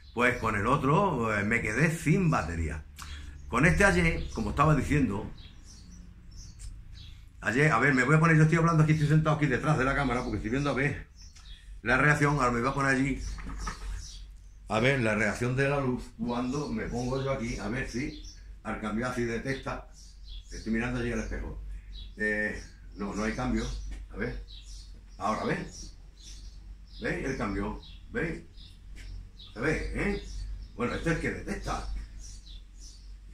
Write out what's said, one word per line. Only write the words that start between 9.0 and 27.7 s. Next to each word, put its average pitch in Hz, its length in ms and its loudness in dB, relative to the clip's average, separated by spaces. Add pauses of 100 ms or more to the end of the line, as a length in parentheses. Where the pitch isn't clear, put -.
sentado 156 280 6
aquí 147 100 2
detrás 135 320 2
de 131 60 4
la 135 100 4
cámara, 127 280 2
porque 117 140 -2
estoy 107 140 -2
viendo, 143 200 2
a 127 40 2
ver, 131 340 0 (720)
la 120 140 4
reacción, 147 400 6
ahora 123 160 4
me 120 80 2
voy 127 100 2
a 135 40 -2
poner 135 200 4
allí, 131 260 2 (1500)
a 104 120 2
ver, 131 200 4
la 110 140 4
reacción 113 420 0
de 139 120 2
la 143 120 0
luz, 127 240 -2 (140)
cuando 123 500 -2
me 110 160 -4
pongo 127 380 -2
yo 107 100 -2
aquí, 113 260 -4
a 101 100 -6
ver 113 200 -4
si 147 340 -6 (400)
al 107 180 -6
cambiar 107 300 -2
así 120 140 -2
detecta, 131 640 -4 (640)
estoy 87 200 -4
mirando 123 280 -2
allí 120 100 -2
al 113 80 -2
espejo, - 420 -6 (560)
eh, 104 460 -2 (320)
no, 98 180 -6
no 101 120 -2
hay 110 80 0
cambio, 120 320 0 (480)
a - 40 -12
ver, - 280 -6 (720)
ahora, 110 260 -2
¿ves? - 520 -6 (1080)
¿Veis 180 240 -4
el 131 100 -4
cambio? 107 440 -4 (320)